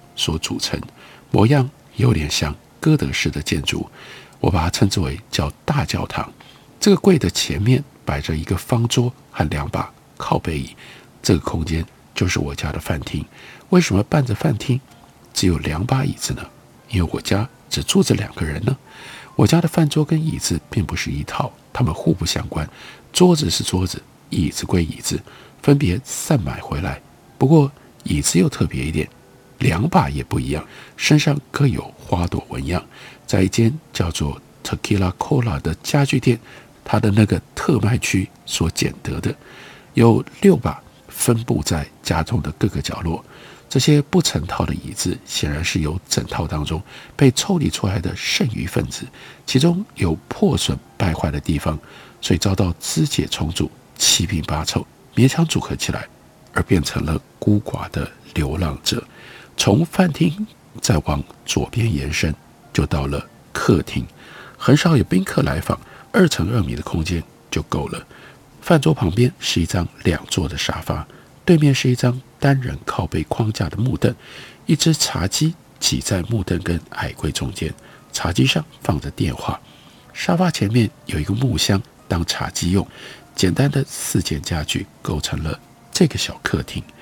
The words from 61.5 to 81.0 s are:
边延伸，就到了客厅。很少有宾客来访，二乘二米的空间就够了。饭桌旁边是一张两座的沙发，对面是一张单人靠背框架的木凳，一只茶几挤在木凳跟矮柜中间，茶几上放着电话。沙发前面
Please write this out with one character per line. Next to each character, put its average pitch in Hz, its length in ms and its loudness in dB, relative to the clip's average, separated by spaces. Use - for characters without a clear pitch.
边 113 260 0
延 69 160 -4
伸， 78 240 -2
就 78 120 2
到 71 220 -2
了 71 180 -4
客 92 300 4
厅。 - 220 -6
很 135 180 4
少 156 220 4
有 104 80 4
宾 185 180 2
客 - 200 -2
来 69 180 -2
访， - 180 -2
二 180 160 6
乘 90 260 -2
二 117 80 2
米 64 140 -4
的 - 60 -6
空 - 200 -4
间 85 220 -2
就 - 140 -4
够 - 240 -4
了。 - 180 -12
饭 160 220 2
桌 160 120 4
旁 98 160 0
边 113 300 2
是 - 220 -2
一 82 40 0
张 87 220 -2
两 82 220 2
座 87 200 -2
的 71 120 -8
沙 - 240 -4
发， - 260 -4
对 175 120 6
面 147 160 6
是 131 160 0
一 123 60 2
张 127 260 0
单 139 200 4
人 131 260 -6
靠 - 220 -4
背 - 160 -4
框 110 280 -2
架 90 160 -4
的 92 100 -8
木 123 200 0
凳， 117 160 2
一 160 100 2
只 160 180 4
茶 92 340 -2
几 160 260 -2
挤 - 200 0
在 92 240 -2
木 104 200 -2
凳 90 200 -2
跟 87 160 0
矮 - 220 -6
柜 76 180 -4
中 67 220 -4
间， - 200 -6
茶 - 180 -4
几 - 140 2
上 156 180 2
放 73 180 0
着 - 120 -6
电 - 240 -2
话。 - 240 -6
沙 - 220 0
发 180 140 2
前 104 220 0
面 113 180 4